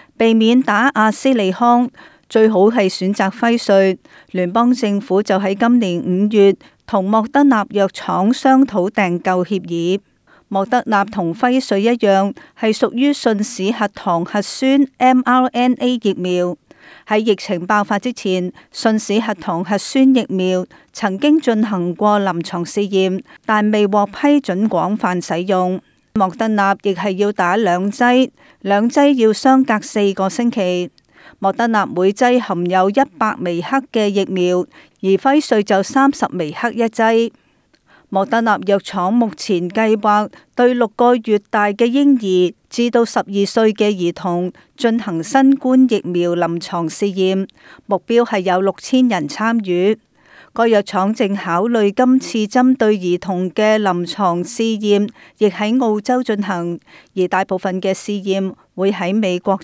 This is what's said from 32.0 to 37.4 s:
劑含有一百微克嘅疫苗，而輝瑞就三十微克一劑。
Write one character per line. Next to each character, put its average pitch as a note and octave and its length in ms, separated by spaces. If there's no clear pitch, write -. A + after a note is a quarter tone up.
劑 B3 260
含 F3 300
有 F#3 200
一 G#3 120
百 G#3+ 240
微 F3 200
克 C4 300
嘅 G#3+ 160
疫 G3 180
苗， F3+ 340
而 F#3+ 60
輝 C#4 380
瑞 G#3 80
就 G3 200
三 C4+ 300
十 - 180
微 D#3+ 220
克 A#3 180
一 A3+ 120
劑。 A3+ 480